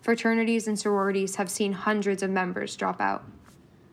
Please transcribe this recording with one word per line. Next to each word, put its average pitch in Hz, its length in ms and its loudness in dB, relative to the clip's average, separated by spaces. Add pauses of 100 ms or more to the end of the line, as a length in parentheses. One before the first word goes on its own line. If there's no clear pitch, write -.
fraternities 226 640 2
and 214 100 0
sororities 196 600 0
have 190 120 0
seen 202 240 0
hundreds 202 480 0
of 190 80 0
members 185 460 -2
drop 185 260 -2
out. 98 220 -2 (680)